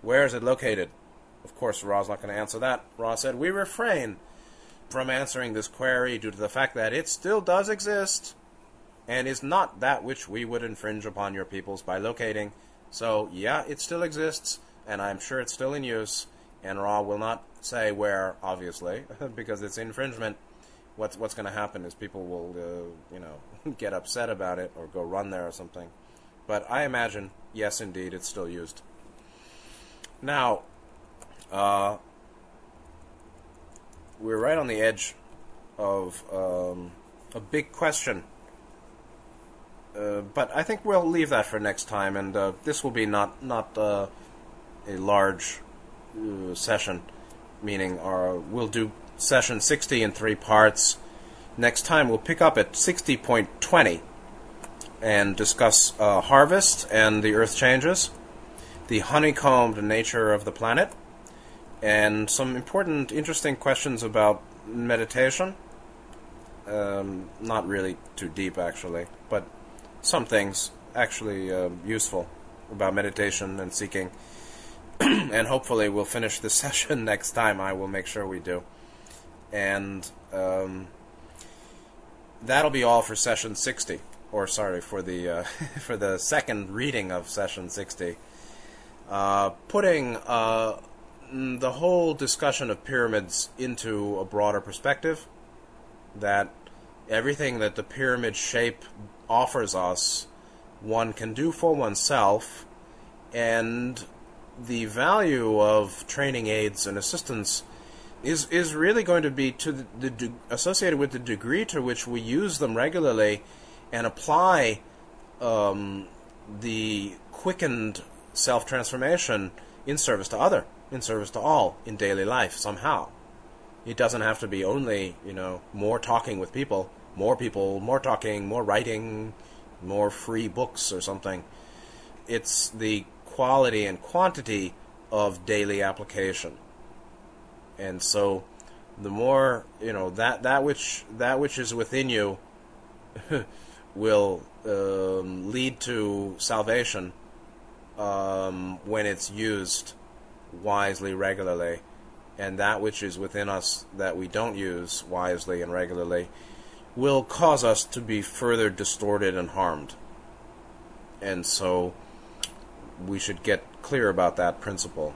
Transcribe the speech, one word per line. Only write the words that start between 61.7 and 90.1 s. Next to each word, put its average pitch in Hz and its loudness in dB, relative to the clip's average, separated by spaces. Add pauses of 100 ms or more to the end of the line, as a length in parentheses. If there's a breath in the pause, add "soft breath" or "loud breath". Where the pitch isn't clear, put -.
and 107 4
some 127 0
important, 151 -2
interesting 151 0
questions 127 0
about 107 6 (260)
meditation. 120 0 (1120)
Um, 98 -2 (120)
not 110 0
really 95 0 (180)
too 90 -8
deep, 92 -4
actually, 87 -4 (240)
but 101 0 (540)
some 139 0
things 101 0 (240)
actually, 104 -2
uh, 92 0 (160)
useful 101 -2 (440)
about 98 0
meditation 98 -2
and 92 -8
seeking. 95 -4
<clears throat> - -18 (800 loud breath)
And 139 4
hopefully 120 2
we'll 101 0
finish 113 -2
this 107 -2
<laughs> - 2
session 123 0
next 104 0
time. 107 2
I 95 -2
will 95 -4
make 95 -4
sure 101 -6
we 92 -6
do. 90 -4 (880 loud breath)
And, 98 -2 (220)
um, 95 -2 (1500 loud breath)
that'll 139 6
be 131 2
all 117 8
for 110 -4
session 110 0
sixty. - -4 (320)
Or, 101 0
sorry, 92 -2
for 98 -8
the, 87 -4
uh, 85 -2
<laughs> - -10
for 120 -6
the 98 0
second 107 -2
reading 113 -4
of 90 -4
session 95 -4
sixty. 90 -8 (920 loud breath)
Uh, 98 2 (180)
putting, 156 2